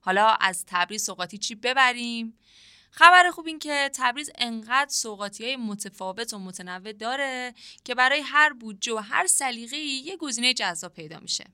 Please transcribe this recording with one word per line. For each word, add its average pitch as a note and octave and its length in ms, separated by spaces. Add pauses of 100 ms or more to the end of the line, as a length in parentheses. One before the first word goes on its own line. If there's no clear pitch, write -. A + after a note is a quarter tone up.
حالا G#3 400
از F#3+ 260
تبریز F3+ 380
سوغاتی F3+ 340
چی A3+ 160
ببریم؟ A#3+ 840 (520)
خبر F4+ 400
خوب E4+ 160
این D#4+ 120
که C#4+ 360
تبریز C4+ 440
انقدر A#3+ 520
سوغاتی‌های G#3+ 680
متفاوت G#3 760
و G#3 40
متنوع F#3 540
داره B3 640 (300)
که B3 100
برای C4 260
هر D4 320
بودجه A3+ 400
و A3 60
هر C#4+ 280
سلیقه‌ای C4 760
یه F4+ 120
گزینه B3+ 380
جذاب F3+ 400
پیدا D#3 260
می‌شه. - 340